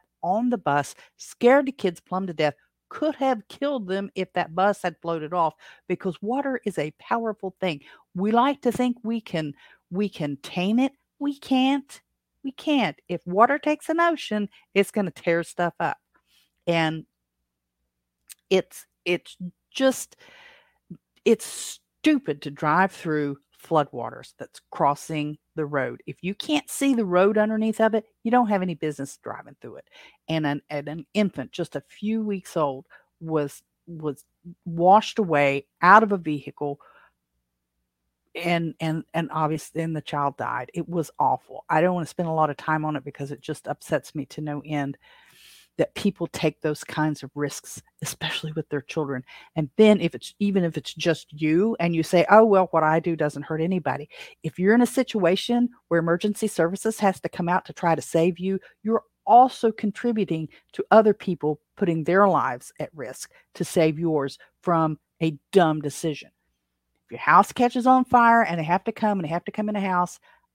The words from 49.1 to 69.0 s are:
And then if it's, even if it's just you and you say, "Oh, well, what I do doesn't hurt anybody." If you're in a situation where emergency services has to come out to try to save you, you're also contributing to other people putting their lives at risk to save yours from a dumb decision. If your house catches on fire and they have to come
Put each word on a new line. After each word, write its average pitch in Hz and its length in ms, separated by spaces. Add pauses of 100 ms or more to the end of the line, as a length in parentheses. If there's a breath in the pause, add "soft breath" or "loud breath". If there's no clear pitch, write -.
And 151 220
then 214 240
if 165 120
it's, - 260
even 196 260
if 165 100
it's - 180
just 160 380
you 160 480
and 170 160
you 160 80
say, 170 260
"Oh, 214 140
well, 190 280
what 160 120
I 156 160
do 165 160
doesn't 147 280
hurt 160 180
anybody." 156 480 (340 loud breath)
If - 160
you're 196 160
in 247 60
a 240 40
situation 240 840 (180)
where 170 140
emergency 175 460
services 190 520
has 196 220
to - 80
come 175 180
out 180 180
to 160 80
try 165 220
to 156 60
save 170 380
you, 190 200 (240 soft breath)
you're 220 200 (220)
also 240 460
contributing 208 800 (240 soft breath)
to - 180
other 214 220
people 160 480 (160)
putting 165 260
their 185 240
lives 131 540
at 143 120
risk 131 380 (220 soft breath)
to - 100
save 160 340
yours 156 400 (240 soft breath)
from 160 380 (220)
a 160 160 (160)
dumb 156 260
decision. 147 500 (760)
If - 60
your 113 80
house - 340
catches 240 340
on 254 160
fire 233 400
and 170 160
they 156 60
have 175 180
to - 80
come 208 280